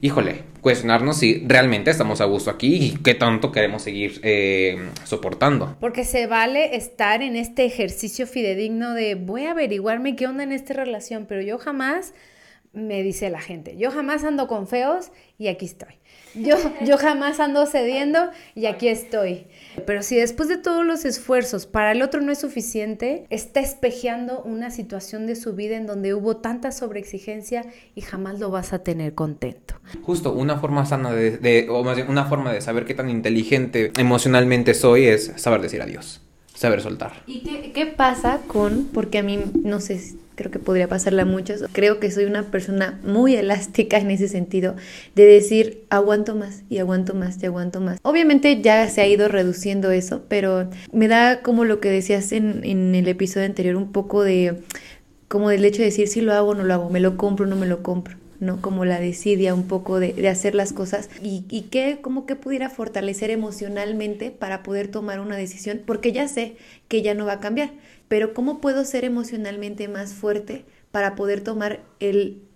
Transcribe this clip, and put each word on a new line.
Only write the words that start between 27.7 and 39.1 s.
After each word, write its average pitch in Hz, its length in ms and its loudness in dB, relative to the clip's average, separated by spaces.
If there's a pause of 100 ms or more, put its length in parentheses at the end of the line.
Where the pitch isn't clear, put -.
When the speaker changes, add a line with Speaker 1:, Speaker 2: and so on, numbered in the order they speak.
Speaker 2:
y 208 60 -14
jamás 190 380 -10
lo 196 120 -4
vas 185 220 -4
a 180 100 -4
tener 156 320 -4
contento. 143 600 -6 (280)
Speaker 1:
Justo, 165 300 -2
una 139 260 0
forma 143 260 0
sana 131 280 -2
de, 113 240 2
de, 117 320 6
o 120 140 2
más 127 120 0
bien, 127 140 -4
una 139 160 2
forma 139 280 0
de 104 80 -2
saber 117 240 -2
qué 139 80 -6
tan 131 160 -4
inteligente 113 880 2
emocionalmente 123 800 6
soy 127 300 8
es 107 320 4
saber 110 240 2
decir 85 200 -6
adiós, - 400 -12 (320)
saber 107 280 0
soltar. - 440 -10
Speaker 3:
¿Y 247 160 -14
qué, 294 300 -10
qué 302 160 -2
pasa 254 600 2
con, 214 460 0
porque 208 240 -2